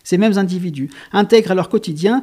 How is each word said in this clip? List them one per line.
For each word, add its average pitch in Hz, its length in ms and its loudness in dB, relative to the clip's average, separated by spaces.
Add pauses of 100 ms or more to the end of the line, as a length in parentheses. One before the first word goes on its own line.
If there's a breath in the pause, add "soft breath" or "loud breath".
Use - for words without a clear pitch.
Ces 180 140 -2
mêmes 202 200 2
individus 175 500 -4 (240 loud breath)
intègrent 220 380 4
à 185 60 0
leur 185 120 -2
quotidien 208 540 -2